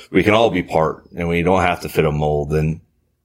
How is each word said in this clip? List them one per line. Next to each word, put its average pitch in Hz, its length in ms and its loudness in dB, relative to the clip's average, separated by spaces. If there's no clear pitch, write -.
we 85 120 4
can 104 100 2
all 113 160 4
be 90 140 -2
part - 540 -2
and 85 100 -4
we 85 160 0
don't 92 180 2
have 87 200 0
to 80 80 -8
fit 80 160 0
a 76 60 0
mold. 73 420 -2
And, 78 260 0